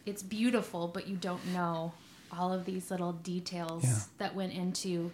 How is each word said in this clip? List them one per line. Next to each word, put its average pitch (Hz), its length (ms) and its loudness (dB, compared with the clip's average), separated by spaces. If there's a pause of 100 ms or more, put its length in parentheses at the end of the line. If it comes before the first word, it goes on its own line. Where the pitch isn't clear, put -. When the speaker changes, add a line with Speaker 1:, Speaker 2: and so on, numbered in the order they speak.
Speaker 1:
it's 202 180 -6
beautiful, 214 640 2
but 180 200 -6
you 196 100 -2
don't 180 300 -2
know 170 460 2 (380)
all 180 220 2
of 180 120 0
these 185 260 -2
little 175 220 0
details 170 680 -2
Speaker 2:
Yeah. 120 160 6 (200)
Speaker 1:
that 190 160 -2
went 190 180 0
into 175 600 0